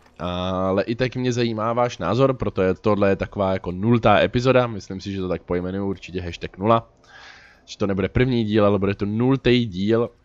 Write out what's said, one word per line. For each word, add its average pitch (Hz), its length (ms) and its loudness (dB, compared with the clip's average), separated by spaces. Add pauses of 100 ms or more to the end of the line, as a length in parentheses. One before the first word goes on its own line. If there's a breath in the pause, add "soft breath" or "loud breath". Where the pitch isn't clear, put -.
(200)
Ale 92 640 -2
i 117 120 -4
tak 123 200 -4
mě 127 180 -2
zajímá 117 400 -2
váš 123 240 0
názor, 120 360 2
protože 98 400 0
tohle 101 360 2
je 98 60 2
taková 95 380 -2
jako 92 180 -6
nultá 107 480 4
epizoda, 123 480 2
myslím 95 340 -12
si, 101 100 -8
že 95 100 -6
to 92 60 -4
tak 85 140 -4
pojmenuju, 92 460 -4
určitě 92 340 -8
hashtag - 360 -10
nula. 113 320 2 (760 loud breath)
Že - 120 -18
to 104 100 -2
nebude 95 220 -2
první 123 340 2
díl, 104 220 4
ale 101 140 4
bude 98 160 0
to 101 100 -4
nultý 123 600 2
díl 107 440 0 (160)